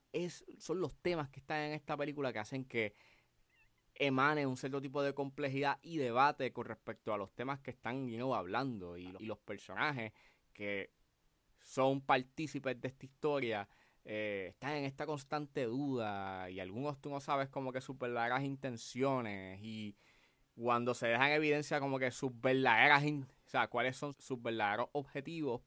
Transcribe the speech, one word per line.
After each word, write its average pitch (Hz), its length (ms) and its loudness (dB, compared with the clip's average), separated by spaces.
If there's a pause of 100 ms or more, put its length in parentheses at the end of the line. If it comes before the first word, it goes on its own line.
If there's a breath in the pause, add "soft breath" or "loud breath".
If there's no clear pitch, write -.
(140)
es, 170 320 -4 (140)
son 165 200 -2
los 156 220 -2
temas 165 280 0
que - 100 -20
están 156 220 -4
en 151 120 -4
esta 151 240 -6
película 143 340 -2
que 110 60 -4
hacen 127 280 -4
que 113 280 -2 (1000 soft breath)
emane 139 500 4
un 131 100 0
cierto 139 240 -4
tipo 139 220 -4
de 139 120 0
complejidad 139 680 -2
y 165 160 -8
debate 127 560 4
con 117 120 -6
respecto 113 480 -6
a 104 40 2
los 98 160 -6
temas 135 260 -6
que 135 120 -12
están, 127 360 -4
you 117 80 -6
know, 127 180 0
hablando 98 640 -2
y, 90 120 -12 (120)
y 107 60 -10
los 107 140 -6
personajes, 110 720 -4 (460 soft breath)
que 101 320 -4 (680)
son 135 400 2
partícipes 131 800 0
de 131 80 -4
esta - 160 -16
historia, 127 640 -2 (340 soft breath)
eh, 104 460 -4
están 131 240 -6
en 147 100 -2
esta 139 220 -6
constante 147 580 -4
duda 107 840 -2
y 92 100 -8
algunos 127 400 -6
tú 147 100 -10
no 139 120 -6
sabes 139 260 0
como 135 240 -4
que 127 80 -2
sus 131 180 -8
verdaderas 123 460 0
intenciones 123 1200 -2
y 110 320 -8 (600 soft breath)
cuando 120 360 4
se 120 140 0
dejan 123 220 6
en 147 60 4
evidencia 151 440 2
como 135 180 0
que 131 140 0
sus 123 300 -4
verdaderas 131 640 8
in-, 147 200 0 (200)
o - 40 -20
sea, 120 200 2
cuáles 123 260 0
son 143 240 -8
sus 123 220 -6
verdaderos 113 500 0
objetivos, 143 760 -4